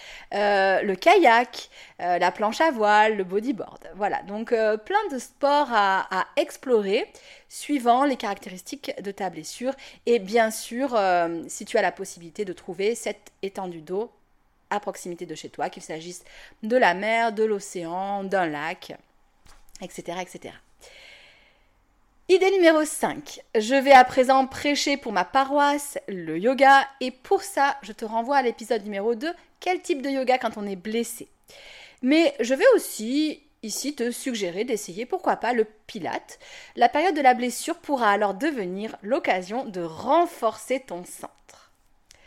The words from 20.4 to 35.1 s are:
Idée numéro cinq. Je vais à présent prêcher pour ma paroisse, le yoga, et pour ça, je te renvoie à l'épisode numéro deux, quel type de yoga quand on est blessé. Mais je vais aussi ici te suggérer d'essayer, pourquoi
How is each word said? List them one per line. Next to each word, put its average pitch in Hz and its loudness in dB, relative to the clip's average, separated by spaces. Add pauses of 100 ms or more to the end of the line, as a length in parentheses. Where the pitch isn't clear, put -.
Idée 370 4
numéro 330 6
cinq. - -6 (100)
Je 220 2
vais 277 6
à 254 12
présent 262 2
prêcher 285 -2
pour 254 -8
ma 185 0
paroisse, 285 0
le 170 -6
yoga, 262 6 (120)
et 254 -4
pour - -2
ça, 277 0
je - -16
te 214 -14
renvoie 233 -2
à 269 6
l'épisode 226 -2
numéro 208 -2
deux, 285 -6 (260)
quel 359 -2
type 285 -2
de 277 -4
yoga 254 2
quand 220 -6
on 208 -8
est 196 -8
blessé. 220 -6 (720)
Mais 311 4
je 240 0
vais 359 4
aussi 285 -2 (180)
ici 220 -6
te 240 -2
suggérer 208 -4
d'essayer, 214 -6
pourquoi 330 -2